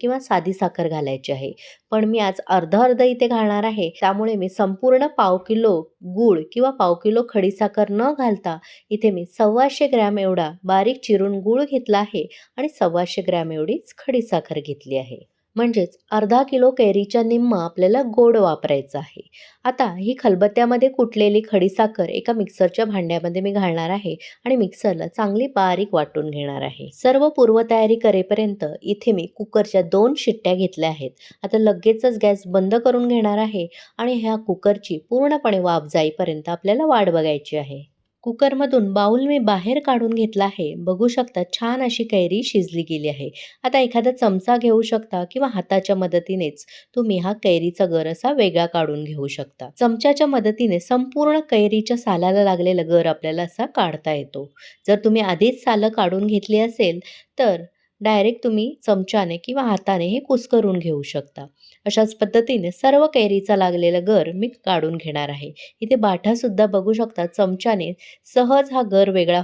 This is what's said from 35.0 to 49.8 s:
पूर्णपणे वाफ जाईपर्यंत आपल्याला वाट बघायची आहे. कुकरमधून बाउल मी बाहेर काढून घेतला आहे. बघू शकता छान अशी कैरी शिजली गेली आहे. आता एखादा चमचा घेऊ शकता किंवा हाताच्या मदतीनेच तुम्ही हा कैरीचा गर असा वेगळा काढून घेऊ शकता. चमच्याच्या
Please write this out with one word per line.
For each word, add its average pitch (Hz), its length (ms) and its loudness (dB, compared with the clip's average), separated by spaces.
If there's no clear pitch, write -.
पूर्णपणे 269 500 0
वाफ 165 340 -2
जाईपर्यंत 156 540 -2
आपल्याला 202 380 -2
वाट 220 240 2
बघायची 156 460 -2
आहे. 139 280 -10
कुकरमधून 262 680 0
बाउल 208 340 2
मी 294 120 2
बाहेर 214 480 0
काढून 233 260 0
घेतला 220 320 -2
आहे. 175 340 -4
बघू 185 300 -2
शकता 240 340 -4
छान 240 300 -4
अशी 247 220 -4
कैरी 196 380 0
शिजली 170 400 -2
गेली 156 260 -6
आहे. 139 200 -8
आता 254 140 2
एखादा 240 340 0
चमचा 233 440 0
घेऊ 226 260 4
शकता 220 480 -4
किंवा 262 180 -2
हाताच्या 196 480 -2
मदतीनेच 175 680 -4
तुम्ही 220 220 0
हा 180 140 -2
कैरीचा 175 440 2
गर 165 200 -2
असा 170 260 -2
वेगळा 175 340 2
काढून 151 380 -2
घेऊ 151 240 -8
शकता. 135 400 -14
चमच्याच्या 262 480 2